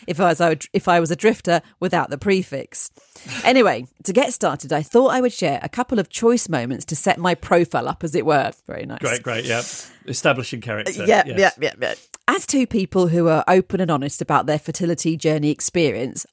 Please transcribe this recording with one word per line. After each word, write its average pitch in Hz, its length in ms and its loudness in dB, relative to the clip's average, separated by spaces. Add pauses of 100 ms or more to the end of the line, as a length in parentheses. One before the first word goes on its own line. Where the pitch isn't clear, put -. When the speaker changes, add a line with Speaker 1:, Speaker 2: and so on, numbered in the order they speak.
Speaker 1:
if 165 140 -6
I 175 140 4
was, 160 400 0
if 196 140 0
I 175 120 6
was 160 100 0
a 170 60 0
drifter 180 460 2 (180)
without 175 300 -2
the 139 80 -8
prefix. - 720 -2 (540)
Anyway, 185 420 4 (160)
to 196 100 -4
get 254 200 2
started, 147 400 -2
I 151 100 0
thought 254 300 4
I 254 80 0
would 247 120 0
share 143 300 0
a - 60 -8
couple 240 300 -2
of 175 100 -2
choice 233 400 2
moments 127 360 -4
to 160 120 -6
set - 200 0
my 175 160 0
profile 165 540 0
up, - 160 -8
as 156 100 -6
it 139 120 0
were. 143 260 2 (160)
Very - 180 -10
nice. - 140 -12
Speaker 2:
Great, 123 240 -2
great, 120 220 -6
yeah. 117 180 -2 (420)
Establishing 123 540 -2
character. 110 460 -6
Speaker 1:
Yeah, 214 200 4
Speaker 2:
Yes. 139 140 -6
Speaker 1:
yeah, 190 200 4
yeah, 143 220 -2
yeah. - 120 -2 (420)
As - 120 -4
two 262 180 2
people 190 440 0
who 170 180 2
are 156 200 2
open 185 320 2
and 170 120 0
honest 139 300 -4
about 139 260 0
their 151 100 0
fertility 165 580 -2
journey 151 360 0
experience, 131 800 -2